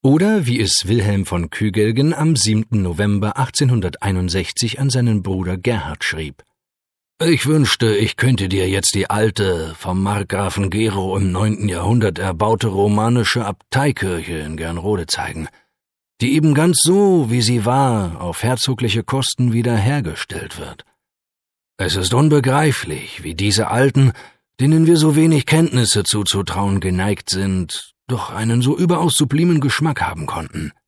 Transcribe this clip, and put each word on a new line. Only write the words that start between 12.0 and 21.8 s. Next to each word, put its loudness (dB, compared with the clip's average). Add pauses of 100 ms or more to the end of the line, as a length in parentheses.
erbaute 0
romanische 2
Abteikirche -4
in -10
Gernrode -4
zeigen, -8 (720)
die 0
eben 4
ganz 4
so, 4
wie 0
sie 0
war, 0
auf -8
herzogliche -2
Kosten -2
wiederhergestellt -2
wird. -14 (960)
Es -2